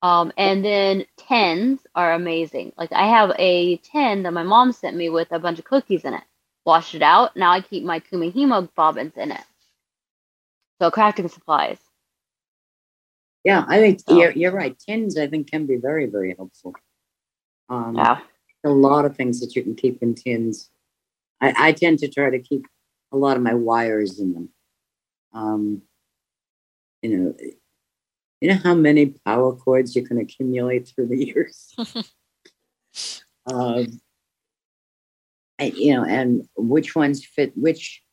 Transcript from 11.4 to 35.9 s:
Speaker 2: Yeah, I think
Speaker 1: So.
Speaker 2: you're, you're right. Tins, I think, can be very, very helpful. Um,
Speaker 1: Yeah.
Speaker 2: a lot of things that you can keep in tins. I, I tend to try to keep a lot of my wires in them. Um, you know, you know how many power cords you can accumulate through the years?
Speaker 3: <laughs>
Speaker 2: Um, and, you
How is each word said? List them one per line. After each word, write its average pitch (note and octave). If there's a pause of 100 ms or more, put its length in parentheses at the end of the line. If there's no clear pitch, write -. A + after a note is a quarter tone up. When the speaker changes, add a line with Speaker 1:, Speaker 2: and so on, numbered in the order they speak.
Speaker 2:
Yeah, F#3
I F#3
think G#3+
Speaker 1:
So. -
Speaker 2:
you're, E3+
you're F3
right. F3+
Tins, G#3
I D3+
think, D3
can D#3
be C3+
very, C#3+
very G2
helpful. F#2 (960)
Um, A#2+
Speaker 1:
Yeah. A#2 (420)
Speaker 2:
a D3
lot C#3+
of C#3+
things B2
that B2
you B2+
can A#2
keep -
in A#2
tins. A2+ (680)
I, D3
I D#3+
tend D#3+
to D3
try C#3+
to B2+
keep C3+ (460)
a C#3
lot C#3
of B2
my A#2
wires A2+
in F#2+
them. E2+ (840)
Um, G#2+ (1200)
you A2+
know, F#2 (1040)
you -
know F#3+
how F3+
many D3 (100)
power B2
cords B2+
you B2
can A#2+
accumulate B2
through B2
the C3
years? -
Speaker 3:
<laughs> A#3 (1600)
Speaker 2:
Um, A#2+ (1600)
and, C#3
you C#3+